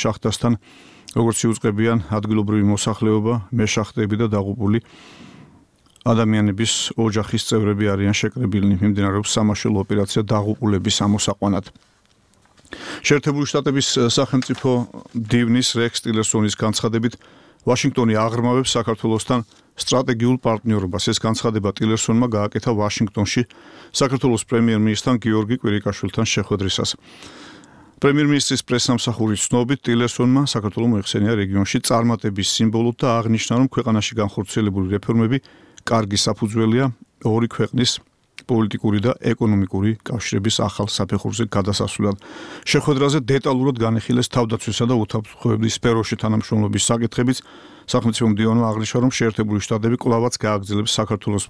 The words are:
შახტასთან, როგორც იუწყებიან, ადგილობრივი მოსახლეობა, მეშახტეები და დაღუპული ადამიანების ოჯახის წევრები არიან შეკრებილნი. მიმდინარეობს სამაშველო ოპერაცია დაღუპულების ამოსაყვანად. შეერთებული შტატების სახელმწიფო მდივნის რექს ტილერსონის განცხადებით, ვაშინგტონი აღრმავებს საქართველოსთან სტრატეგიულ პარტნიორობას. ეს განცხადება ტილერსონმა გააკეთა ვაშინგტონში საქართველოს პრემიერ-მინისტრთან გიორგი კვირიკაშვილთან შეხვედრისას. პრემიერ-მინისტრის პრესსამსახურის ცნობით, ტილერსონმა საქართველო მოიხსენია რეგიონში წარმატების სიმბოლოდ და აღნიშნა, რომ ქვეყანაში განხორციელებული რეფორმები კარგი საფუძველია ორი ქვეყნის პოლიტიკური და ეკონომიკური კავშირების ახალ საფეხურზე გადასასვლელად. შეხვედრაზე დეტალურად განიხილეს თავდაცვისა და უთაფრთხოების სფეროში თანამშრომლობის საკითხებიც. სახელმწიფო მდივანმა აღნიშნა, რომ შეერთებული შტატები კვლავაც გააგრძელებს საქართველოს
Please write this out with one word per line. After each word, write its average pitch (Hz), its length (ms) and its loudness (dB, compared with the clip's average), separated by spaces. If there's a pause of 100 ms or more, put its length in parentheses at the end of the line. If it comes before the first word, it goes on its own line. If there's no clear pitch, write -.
შახტასთან, 117 460 0 (680)
როგორც 113 200 2 (120)
იუწყებიან, 113 480 0 (160)
ადგილობრივი 107 560 0
მოსახლეობა, 107 640 0 (160)
მეშახტეები 107 720 -2
და 117 40 2 (120)
დაღუპული 101 400 0 (1300)
ადამიანების 110 680 2 (280)
ოჯახის 110 480 -2
წევრები 104 400 0
არიან 98 240 0
შეკრებილნი. 101 640 0
მიმდინარეობს 101 600 0
სამაშველო 107 420 0 (100)
ოპერაცია 104 400 0
დაღუპულების 104 720 0
ამოსაყვანად. 101 640 0 (1400)
შეერთებული 143 480 0
შტატების 139 400 0 (240)
სახელმწიფო 135 580 0 (460)
მდივნის 117 520 2 (120)
რექს - 240 -2
ტილერსონის 110 560 0
განცხადებით, 113 560 0 (480)
ვაშინგტონი 123 560 2
აღრმავებს 120 560 0
საქართველოსთან 113 640 0 (400)
სტრატეგიულ 127 640 0
პარტნიორობას. 104 640 -2
ეს 107 160 0
განცხადება 110 480 0
ტილერსონმა 110 540 0 (100)
გააკეთა 104 400 -2
ვაშინგტონში 104 680 -2 (540)
საქართველოს 127 480 2
პრემიერ-მინისტრთან 113 800 2
გიორგი 110 320 0
კვირიკაშვილთან 104 720 -2
შეხვედრისას. 98 640 -2 (1120)
პრემიერ-მინისტრის 143 640 2
პრესსამსახურის 117 800 0
ცნობით, 123 400 0
ტილერსონმა 123 540 2 (100)
საქართველო 110 400 -2
მოიხსენია 104 480 0
რეგიონში 98 400 0
წარმატების 110 720 0
სიმბოლოდ 117 480 0
და 143 80 0 (160)
აღნიშნა, 113 320 0
რომ 131 160 4
ქვეყანაში 110 480 0
განხორციელებული 101 680 -2 (140)
რეფორმები 117 380 2 (460)
კარგი 104 320 0
საფუძველია 113 720 0 (420)
ორი 113 240 2
ქვეყნის - 380 -2 (580)
პოლიტიკური 110 560 2
და 127 160 2
ეკონომიკური 104 720 2 (100)
კავშირების 107 640 -2
ახალ 104 240 -2
საფეხურზე 104 640 -2
გადასასვლელად. 101 640 0 (480)
შეხვედრაზე 139 560 2
დეტალურად 131 640 0
განიხილეს 113 480 0
თავდაცვისა 117 560 0
და 127 80 2
უთაფრთხოების 110 800 -2
სფეროში 113 480 0
თანამშრომლობის 107 640 0
საკითხებიც. 120 500 0 (460)
სახელმწიფო 117 480 0
მდივანმა 110 320 2
აღნიშნა, 110 400 -2
რომ 131 80 2
შეერთებული 107 480 0
შტატები 117 400 -2
კვლავაც 117 400 0
გააგრძელებს 104 560 -2
საქართველოს 104 540 -2